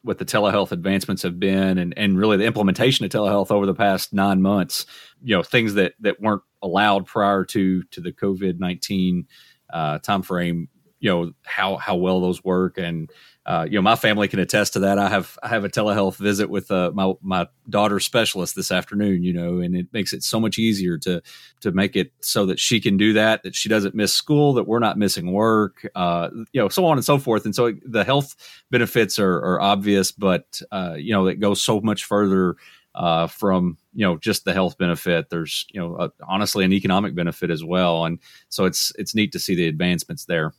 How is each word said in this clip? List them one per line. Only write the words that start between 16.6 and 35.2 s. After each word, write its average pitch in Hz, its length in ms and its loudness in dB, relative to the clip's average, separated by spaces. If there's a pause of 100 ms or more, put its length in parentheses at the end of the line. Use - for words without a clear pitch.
uh, 90 220 2
my, 95 180 0 (100)
my 92 260 -2 (220)
daughter's 101 360 0
specialist 104 500 -2
this 95 160 -6
afternoon, 95 500 0
you 90 120 0
know, 87 260 -2
and 87 160 -2
it 90 160 -4
makes 104 220 -4
it - 100 -10
so 113 160 -2
much 107 180 -2
easier 98 420 0
to, 87 220 -4 (380)
to 98 140 -4
make 95 240 0
it 92 240 -2
so 104 240 0
that 92 120 -2
she - 220 0
can 101 160 0
do 104 180 4
that, 110 300 2
that 92 100 -12
she - 140 -6
doesn't 104 280 0
miss 104 180 0
school, 147 400 2
that 127 100 2
we're 110 160 0
not 110 180 0
missing 92 360 0
work, 107 600 2
uh, 85 360 -2 (240)
you 131 80 0
know, 98 80 2
so 185 160 0
on 156 120 4
and 120 60 -2
so 147 140 4
forth. 113 260 0
And 107 100 -4
so 120 200 2 (100)
the 110 220 0
health 139 280 0 (380)
benefits 113 480 2
are, 92 160 2
are 90 240 0
obvious, 101 540 2
but, 92 480 -2 (100)
uh, 90 260 -6
you 82 140 -6
know, 95 160 2
it 95 140 -2
goes 101 200 2
so 107 200 0
much 107 240 -2
further, 95 500 2 (400)
uh, 82 320 0
from, 90 500 0 (160)
you 98 120 -2
know, 85 120 0
just - 280 -4
the 90 80 -2
health 92 240 0
benefit. 85 520 -2